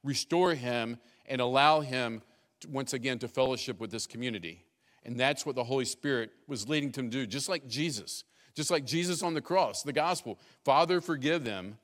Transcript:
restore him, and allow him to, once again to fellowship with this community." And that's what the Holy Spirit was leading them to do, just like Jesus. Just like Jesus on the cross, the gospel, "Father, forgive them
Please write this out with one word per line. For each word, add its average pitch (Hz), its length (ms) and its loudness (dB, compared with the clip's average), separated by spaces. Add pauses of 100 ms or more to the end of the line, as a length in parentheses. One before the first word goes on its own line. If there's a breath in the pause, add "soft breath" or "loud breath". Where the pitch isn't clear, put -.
restore 165 520 2
him, 120 420 -2 (300 soft breath)
and 131 120 -2
allow 139 420 6
him 123 420 -2 (380 soft breath)
to, - 80 -16
once 135 240 -4
again 127 260 -2
to 123 80 -6
fellowship 127 520 0
with 110 120 -6
this 110 160 -6
community." 104 580 -8 (400 soft breath)
And 117 120 -8
that's 135 280 0
what 139 100 -4
the 123 80 0
Holy 127 220 0
Spirit 123 460 -2 (160)
was 120 200 -6
leading 143 240 0
them 127 200 -6
to 131 80 -4
do, 123 80 -4
just 135 200 -6
like 165 200 -4
Jesus. 123 560 -6 (320 soft breath)
Just 151 160 -2
like 151 140 2
Jesus 170 380 0
on 165 120 -2
the 147 60 0
cross, 165 420 0
the 139 100 -4
gospel, 151 440 -2 (280 soft breath)
"Father, 165 340 6
forgive 156 460 0
them 104 380 -6